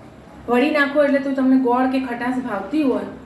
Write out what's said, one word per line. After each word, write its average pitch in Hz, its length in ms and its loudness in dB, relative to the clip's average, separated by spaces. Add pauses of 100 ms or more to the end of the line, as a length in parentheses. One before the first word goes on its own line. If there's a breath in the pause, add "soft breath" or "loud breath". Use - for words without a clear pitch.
(480)
વડી 254 300 2
નાખો 277 280 0
એટલે 269 200 2
તો 277 120 -2
તમને 262 200 4 (100)
ગોળ 247 260 2
કે 269 140 0
ખટાશ 240 400 -4
ભાવતી 220 440 -4
હોય - 180 -4 (160)